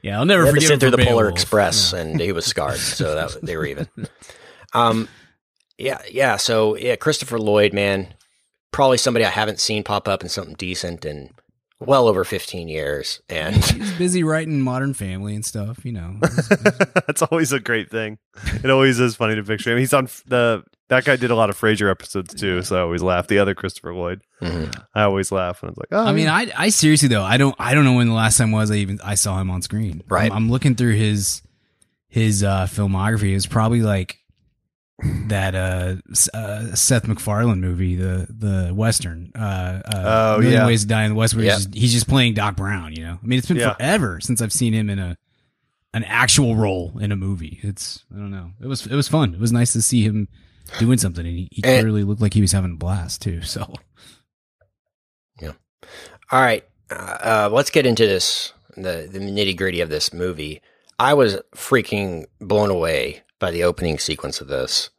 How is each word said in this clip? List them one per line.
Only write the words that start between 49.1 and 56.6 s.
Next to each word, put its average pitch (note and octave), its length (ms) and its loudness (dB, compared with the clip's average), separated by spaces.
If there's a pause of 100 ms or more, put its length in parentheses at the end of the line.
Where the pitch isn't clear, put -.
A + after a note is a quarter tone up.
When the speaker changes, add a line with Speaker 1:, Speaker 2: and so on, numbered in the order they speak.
Speaker 1:
It E2+ 60 -10
was A2+ 140 2
nice A#2+ 180 2
to A#2 100 0
see A#2 220 2
him G#2+ 240 0 (520)
doing A#2+ 180 4
something, F2 280 -4
and E2+ 120 -4
he, F2 140 -6
he G#2 120 -8
Speaker 2:
And B2+ 180 6
Speaker 1:
clearly G#2+ 220 2
looked G2+ 180 -2
like G#2 120 2
he G#2 80 4
was F2+ 100 4
having F#2 200 0
a E2+ 40 -10
blast E2+ 460 -6
too, E2+ 200 -6
so. - 320 -10 (1700)
Speaker 2:
Yeah. D2+ 120 -12 (760)
All C3 120 4
right. A#2+ 240 2 (260)